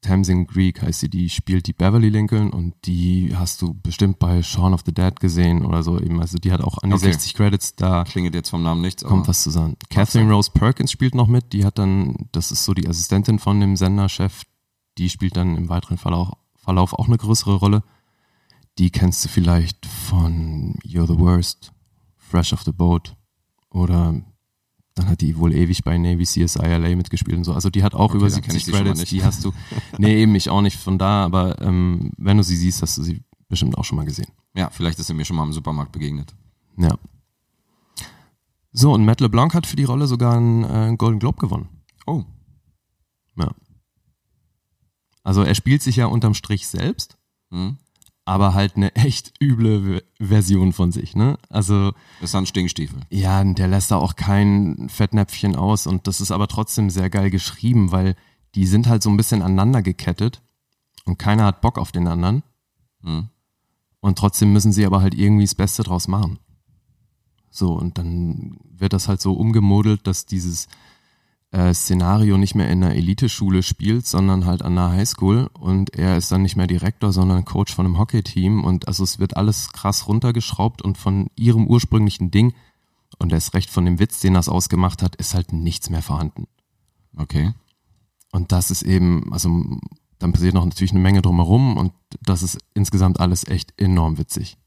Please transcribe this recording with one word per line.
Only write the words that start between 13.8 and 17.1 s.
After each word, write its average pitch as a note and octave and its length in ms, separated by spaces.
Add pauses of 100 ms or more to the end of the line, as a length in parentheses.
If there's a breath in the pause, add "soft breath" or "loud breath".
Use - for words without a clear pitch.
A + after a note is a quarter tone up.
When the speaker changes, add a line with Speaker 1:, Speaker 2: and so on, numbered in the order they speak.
Speaker 1:
die F2+ 120
spielt - 260
dann F2 220
im F2 100
weiteren F2 300
Verlauf, F2 340 (240)
Verlauf F#2 380
auch - 140
eine A#2+ 100